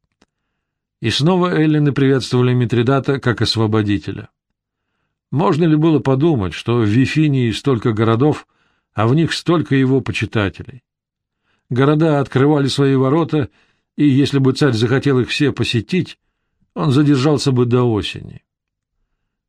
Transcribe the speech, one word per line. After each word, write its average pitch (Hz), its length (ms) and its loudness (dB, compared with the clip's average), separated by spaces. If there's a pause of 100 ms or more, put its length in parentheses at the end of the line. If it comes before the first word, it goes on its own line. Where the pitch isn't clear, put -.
(1040)
И 120 80 -2
снова 175 420 0
эллины 151 400 0
приветствовали 127 640 0
Митридата 123 680 0
как 120 220 -2
освободителя. 107 880 -2 (1000)
Можно 165 340 0
ли 156 120 4
было 151 220 2
подумать, 131 560 0
что 120 240 -2
в 113 60 2
Вифинии 131 680 2
столько 123 420 -2
городов, 113 540 0 (480)
а 107 120 0
в 123 80 2
них 165 200 0
столько 151 420 -2
его 131 240 2
почитателей? - 840 -6 (880)
Города 147 520 2
открывали 139 480 0
свои 139 260 0
ворота, 135 560 0 (460)
и 147 120 2
если 139 300 2
бы 131 160 2
царь 135 180 0
захотел 127 480 0
их 110 80 -2
все 143 240 -2
посетить, - 680 -4 (540)
он 160 180 -2
задержался 143 640 2
бы 123 140 2
до 123 160 0
осени. - 600 -4 (1080)